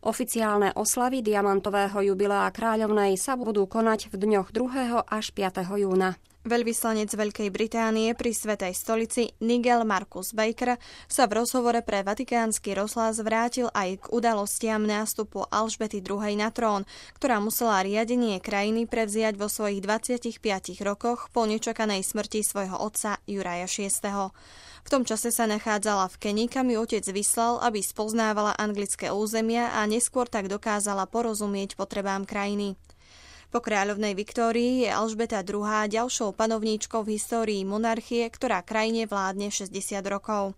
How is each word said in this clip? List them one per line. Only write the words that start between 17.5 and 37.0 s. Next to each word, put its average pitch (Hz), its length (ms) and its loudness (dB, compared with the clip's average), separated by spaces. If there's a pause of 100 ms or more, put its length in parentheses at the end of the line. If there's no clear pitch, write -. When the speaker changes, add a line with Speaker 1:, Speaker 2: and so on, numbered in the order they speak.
Speaker 2:
riadenie 220 560 2
krajiny 220 480 0
prevziať 220 480 0
vo 208 160 -2
svojich 202 320 -2
dvadsiatich 226 560 -2
piatich 190 400 -4
rokoch 208 560 -2
po 233 80 4
nečakanej 220 560 0
smrti 214 400 -2
svojho 196 400 -2
otca 214 480 -2
Juraja 185 400 -4
šiesteho. 196 640 -2 (540)
V - 20 -18
tom 262 160 2
čase 220 240 -2
sa 233 160 0
nachádzala 208 640 0
v - 80 -12
Keni, 214 320 0
kam 254 240 0
ju 220 80 2
otec 226 320 -2
vyslal, 226 480 0
aby 214 240 0
spoznávala 214 720 0
anglické 202 560 -2
územia 226 640 0
a 220 80 2
neskôr 240 400 0
tak 202 240 -4
dokázala 202 640 -2
porozumieť 208 640 -2
potrebám 196 480 -4
krajiny. 202 480 -2 (760)
Po 240 160 -2
kráľovnej 208 480 0
Viktórii 240 720 2
je 202 80 0
Alžbeta 220 480 0
druhá 208 480 0
ďalšou 220 480 0
panovníčkou 220 640 0